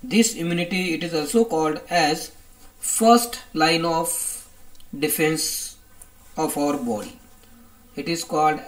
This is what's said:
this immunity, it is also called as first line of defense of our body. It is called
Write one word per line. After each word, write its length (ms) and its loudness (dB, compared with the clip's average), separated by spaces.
this 320 2
immunity, 580 -2
it 100 -4
is 120 -6
also 300 2
called 440 0
as 420 0
first 640 4
line 320 2
of 600 -2
defense 800 -2
of 180 -2
our 220 0
body. 400 -6
It 120 -8
is 160 -4
called 440 0